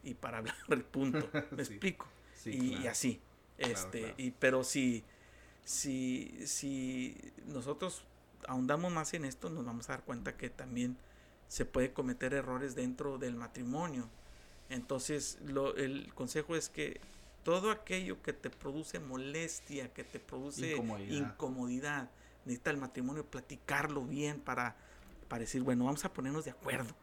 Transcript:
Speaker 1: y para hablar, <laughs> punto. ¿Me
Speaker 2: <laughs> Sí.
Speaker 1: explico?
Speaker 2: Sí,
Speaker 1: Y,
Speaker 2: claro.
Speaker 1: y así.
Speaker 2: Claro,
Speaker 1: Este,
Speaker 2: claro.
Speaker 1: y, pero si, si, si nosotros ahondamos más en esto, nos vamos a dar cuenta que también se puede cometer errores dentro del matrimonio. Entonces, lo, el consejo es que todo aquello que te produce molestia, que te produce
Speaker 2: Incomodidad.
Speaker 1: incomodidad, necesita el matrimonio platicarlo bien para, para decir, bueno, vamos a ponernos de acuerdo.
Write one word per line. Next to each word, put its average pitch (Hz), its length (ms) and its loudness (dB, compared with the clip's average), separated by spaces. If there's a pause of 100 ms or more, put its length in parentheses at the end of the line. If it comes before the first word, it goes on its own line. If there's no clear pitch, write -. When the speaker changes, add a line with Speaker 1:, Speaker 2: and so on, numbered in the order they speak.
Speaker 1:
y 127 120 -6
para 117 240 -2
hablar, 110 180 -2
<laughs> - 340 2
punto. 135 400 2 (220)
¿Me 135 120 0
Speaker 2:
<laughs> - 0 -
Sí. - 100 -6
Speaker 1:
explico? 180 320 0 (280)
Speaker 2:
Sí, - 180 -6
Speaker 1:
Y, 127 180 4
Speaker 2:
claro. 131 140 0
Speaker 1:
y - 40 2
así. 117 320 2 (360)
Speaker 2:
Claro, - 160 2
Speaker 1:
Este, 117 280 -4
Speaker 2:
claro. 110 180 -4
Speaker 1:
y, 127 140 -2
pero 131 320 6
si, 123 400 2 (600)
si, 131 840 -2
si 131 720 0 (300)
nosotros 147 580 -2 (440)
ahondamos 143 440 4
más 160 220 2
en 160 100 0
esto, 135 260 -4
nos 160 140 -2
vamos 117 240 -4
a 143 40 0
dar 127 100 -2
cuenta 127 340 -2
que 120 140 -2
también 127 460 0 (500)
se - 180 2
puede 131 280 4
cometer 127 420 2
errores 127 400 2
dentro 127 440 0
del 123 180 0
matrimonio. 123 720 0 (600)
Entonces, 131 760 0
lo, 139 320 4
el 139 380 0
consejo 151 420 0
es 151 120 0
que - 320 -2 (420)
todo 185 280 6
aquello 185 520 0
que 151 100 0
te - 180 -4
produce 151 500 -4
molestia, 139 920 -4
que 127 120 -8
te - 160 -10
produce 139 520 -4
Speaker 2:
Incomodidad. 107 440 0
Speaker 1:
incomodidad, 131 960 0 (340)
necesita 123 260 0
el 151 60 2
matrimonio 135 500 -2
platicarlo 143 800 0
bien 143 360 0
para, 123 360 0 (520)
para 120 120 0
decir, 127 220 0
bueno, 123 220 6
vamos 143 200 2
a - 80 0
ponernos 139 320 0
de 135 80 -6
acuerdo. 131 500 -2